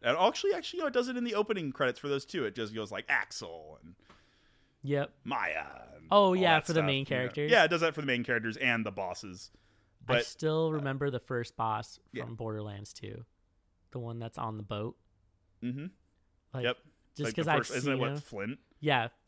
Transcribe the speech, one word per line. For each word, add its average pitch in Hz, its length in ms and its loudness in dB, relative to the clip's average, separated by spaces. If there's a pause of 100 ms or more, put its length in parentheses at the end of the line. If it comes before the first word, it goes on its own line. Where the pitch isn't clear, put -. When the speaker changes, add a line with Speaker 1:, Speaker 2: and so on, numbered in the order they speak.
Speaker 1:
And 120 160 2
actually, 262 340 2
actually, - 260 -6
you 339 40 -4
know, 302 60 0
it 240 40 -2
does 247 160 2
it 254 80 -4
in 240 80 -2
the 233 120 -2
opening 202 360 0
credits 127 260 0
for 143 100 -6
those 139 180 -2
too. 156 180 -4
It 101 100 -4
just 110 200 -6
goes 107 180 -6
like, 98 160 -6
"Axel" 82 720 -4
and 85 120 -20 (880)
Speaker 2:
Yep. 143 280 0 (140)
Speaker 1:
"Maya" 87 400 0 (320)
and - 140 -20
Speaker 2:
Oh, 202 60 6 (100)
Speaker 1:
all 185 100 6
Speaker 2:
yeah, 180 200 6
Speaker 1:
that 151 100 2
Speaker 2:
for 165 80 0
the 160 60 4
Speaker 1:
stuff, 147 60 4
Speaker 2:
main 135 120 2
Speaker 1:
you 135 60 0
know. - 40 -6
Speaker 2:
characters. 135 420 0
Speaker 1:
Yeah, 214 140 10
it 156 40 8
does 170 120 2
that 165 140 2
for 151 80 -4
the 139 40 -4
main 123 180 2
characters 117 340 0
and 120 260 2
the 104 80 -4
bosses. 92 600 -8 (560)
Speaker 2:
I 127 80 4
Speaker 1:
But, 117 100 2
Speaker 2:
still 160 400 0
Speaker 1:
uh, 156 60 0
Speaker 2:
remember 143 380 -2
the 127 100 -4
first 120 360 -4
boss 113 420 -2 (140)
Speaker 1:
yeah. 120 120 -8
Speaker 2:
from 117 100 -10
Borderlands 107 580 -8
two, 107 320 -12 (680)
the 127 80 -8
one 117 180 -8
that's 113 180 -10
on 110 220 -6
the 107 40 -8
boat. 104 340 -6 (640)
Speaker 1:
Mm-hmm. 131 240 -6 (640)
Speaker 2:
Like, 127 120 -4
Speaker 1:
Yep. 123 120 0 (400)
Speaker 2:
just 147 80 -4
Speaker 1:
Like, 110 100 -2
the 170 80 0
Speaker 2:
'cause 156 60 0
I've 151 100 4
Speaker 1:
first, - 180 -2
isn't 135 160 0
it - 20 2
Speaker 2:
seen 131 60 0
Speaker 1:
what, 117 100 0
Speaker 2:
him. 147 80 -4
Speaker 1:
Flint? 120 400 -8 (220)
Speaker 2:
Yeah. 131 280 2 (200)